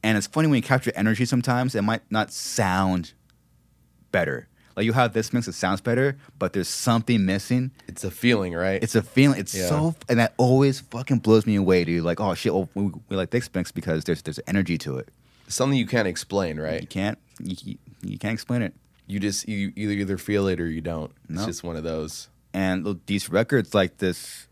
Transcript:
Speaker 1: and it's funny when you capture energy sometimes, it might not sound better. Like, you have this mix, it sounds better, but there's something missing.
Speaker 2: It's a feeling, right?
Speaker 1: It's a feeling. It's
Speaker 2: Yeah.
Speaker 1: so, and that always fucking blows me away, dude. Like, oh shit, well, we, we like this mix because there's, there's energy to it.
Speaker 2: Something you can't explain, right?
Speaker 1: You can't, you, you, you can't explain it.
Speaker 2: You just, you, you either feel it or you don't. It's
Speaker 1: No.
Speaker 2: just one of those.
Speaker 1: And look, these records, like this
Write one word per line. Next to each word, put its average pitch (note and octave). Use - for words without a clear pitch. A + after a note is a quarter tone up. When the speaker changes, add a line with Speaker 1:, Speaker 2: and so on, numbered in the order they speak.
Speaker 1:
and A2
it's G2+
funny D#3
when C#3+
you A#2+
capture C3
energy G#2+
sometimes, B2
it G#2
might A2
not G#2+
sound F#2
better. D2+
Like, G2+
you A2+
have A#2+
this A2
mix, A#2+
it F2
sounds F#2
better, C3+
but F#2+
there's F#2
something A2+
missing. B2
Speaker 2:
It's -
a F#2+
feeling, G#2
right? F#2+
Speaker 1:
It's A2
a A2
feeling. C3
It's F#2+
Speaker 2:
Yeah. F#2
Speaker 1:
so, D#3
and A#2+
that A2+
always C3
fucking A#2+
blows A2
me A2
away, F#2
dude. E2+
Like, F2
oh G2
shit, F#2
well, F2+
we, G2
we G2+
like F#2
this A#2+
mix F#2
because D#2+
there's, E2
there's D2+
energy F2+
to C2
it. -
Speaker 2:
Something C#3
you A2
can't A2+
explain, F2
right? D#2
Speaker 1:
You -
can't, G2+
you, F2+
you, -
you G2
can't A2
explain A#2+
it. F#2+
Speaker 2:
You G2+
just, G2
you, G2
you G#2
either G2
feel G2+
it F2
or E2+
you D#2+
don't. D#2+
It's D#2+
Speaker 1:
No. G#2
Speaker 2:
just C#2+
one E2
of D#2
those. D#2
Speaker 1:
And F#2
look, F#2+
these G2
records, A2
like F#2+
this -